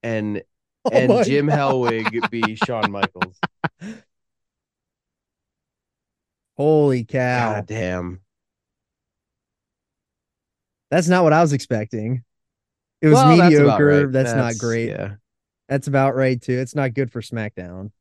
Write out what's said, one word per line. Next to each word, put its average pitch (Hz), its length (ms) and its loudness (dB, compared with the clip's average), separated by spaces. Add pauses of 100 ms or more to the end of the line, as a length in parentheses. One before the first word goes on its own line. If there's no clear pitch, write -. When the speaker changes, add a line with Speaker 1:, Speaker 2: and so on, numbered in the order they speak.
Speaker 1:
And, 107 440 -6
Speaker 2:
<laughs> - 380 -18
Oh 247 60 -2
Speaker 1:
and 127 240 2
Speaker 2:
my 240 80 2
Speaker 1:
Jim 143 240 0
Speaker 2:
God. 147 100 0
Speaker 1:
Hellwig 117 720 -2
be 113 260 -4
Shawn 107 360 -4
Michaels. 95 480 -8 (420)
Speaker 2:
<laughs> 214 220 -18 (2500)
Holy 143 460 2
cow. 123 520 -2
Speaker 1:
God 104 120 -8
damn. 90 520 -6 (2750)
Speaker 2:
That's 165 160 0
not 180 160 2
what 156 100 4
I 160 80 4
was 156 120 2
expecting. 117 720 -6 (760)
It 160 60 2
was 151 80 8
Speaker 1:
Well, 160 220 8
that's 175 180 8
about 143 240 4
Speaker 2:
mediocre. 143 240 4
Speaker 1:
right. 135 80 -4
Speaker 2:
That's 131 220 0
not 123 120 0
Speaker 1:
That's, 117 120 -4
Speaker 2:
great. 117 320 -4
Speaker 1:
yeah. 101 260 -10 (520)
Speaker 2:
That's 135 200 -4
about 135 280 2
right, 131 260 0
too. 123 160 -4
It's 127 180 -8
not 135 180 -2
good 127 180 -4
for 117 100 -10
SmackDown. 101 800 -12